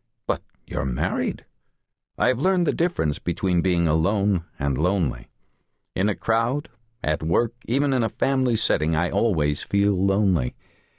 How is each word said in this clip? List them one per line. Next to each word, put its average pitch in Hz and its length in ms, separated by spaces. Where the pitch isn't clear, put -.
"But - 160
you're - 180
married." 185 600
I 107 80
have 123 140
learned 180 260
the 156 60
difference 98 480
between 87 420
being 87 240
alone 90 580
and 69 180
lonely. 76 520
In 98 140
a 101 80
crowd, 117 520
at 76 180
work, 98 320
even 139 280
in 123 80
a 110 80
family 131 460
setting, 82 400
I 82 140
always 80 520
feel 101 320
lonely. 95 640